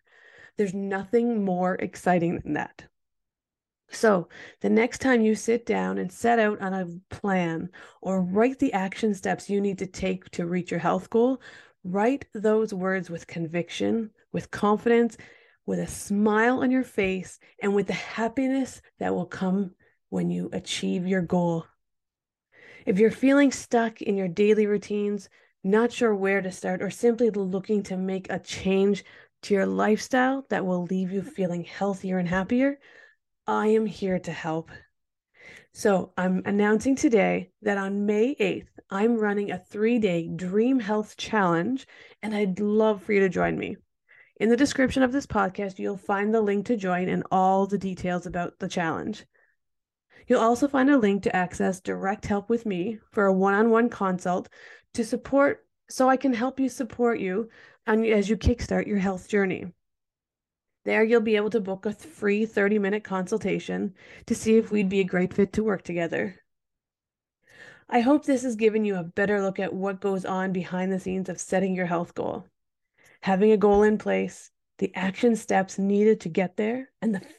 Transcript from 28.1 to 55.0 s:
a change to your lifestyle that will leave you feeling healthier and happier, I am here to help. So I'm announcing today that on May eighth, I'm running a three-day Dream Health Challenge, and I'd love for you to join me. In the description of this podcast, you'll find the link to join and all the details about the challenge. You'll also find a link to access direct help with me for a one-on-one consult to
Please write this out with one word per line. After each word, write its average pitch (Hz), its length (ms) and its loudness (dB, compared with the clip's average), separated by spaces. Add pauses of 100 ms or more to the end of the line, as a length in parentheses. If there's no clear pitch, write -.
a 185 80 -4
change 196 640 0 (380)
to - 120 -2
your 190 120 2
lifestyle 220 840 0
that 185 140 -2
will 180 200 -2
leave 190 280 -4
you 196 100 -4
feeling 175 420 -4
healthier 190 540 -4
and 175 100 -2
happier, 247 500 0 (680)
I 214 220 0
am 220 180 4
here 185 340 -2
to 170 120 -8
help. 160 380 -6 (1000)
So 190 440 0
I'm 185 300 0
announcing 214 500 2
today 185 540 2 (120)
that 208 140 0
on 202 300 -4
May 214 320 2
eighth, 185 320 -2 (180)
I'm 220 300 0
running 202 320 -2
a 180 80 -6
three-day 208 720 0
Dream 196 520 0
Health 214 360 -4
Challenge, 196 680 0 (360)
and 214 120 -4
I'd 208 260 0
love 208 420 2
for 214 100 -4
you 196 80 4
to 196 80 4
join 170 300 -2
me. - 180 -6 (640)
In 214 80 2
the 233 80 6
description 262 460 2
of 247 100 2
this 277 140 -2
podcast, 196 520 -4
you'll 202 180 -4
find 202 360 -2
the 226 80 4
link 202 260 0
to 247 100 0
join 185 320 -2
and 180 220 -2
all 190 360 4
the 202 120 -2
details 180 480 -4
about 175 320 -8
the 190 100 -6
challenge. 165 580 -4 (1000)
You'll 247 140 4
also 240 260 4
find 269 220 2
a 285 100 6
link 202 260 2
to - 120 0
access 185 440 -2
direct 190 460 -4
help 202 220 -2
with 233 160 0
me 208 360 -4 (120)
for 202 140 2
a 190 80 4
one-on-one 220 560 4
consult 185 580 -2 (460)
to 240 100 -2